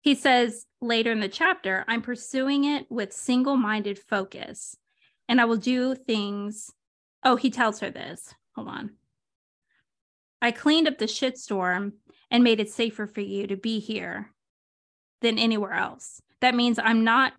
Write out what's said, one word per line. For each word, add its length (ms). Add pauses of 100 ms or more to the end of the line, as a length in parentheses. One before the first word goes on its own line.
He 140
says 500 (160)
later 300
in 80
the 80
chapter, 600
"I'm 140
pursuing 640
it 260
with 240
single-minded 880
focus, 760 (500)
and 140
I 40
will 120
do 380
things." 760 (520)
Oh, 120
he 140
tells 320
her 80
this. 440 (220)
Hold 140
on. 220 (1500)
"I 100
cleaned 360
up 120
the 60
shitstorm 880 (380)
and 120
made 160
it 100
safer 380
for 140
you 260
to 100
be 220
here 540 (880)
than 160
anywhere 360
else. 480 (180)
That 160
means 240
I'm 240
not 360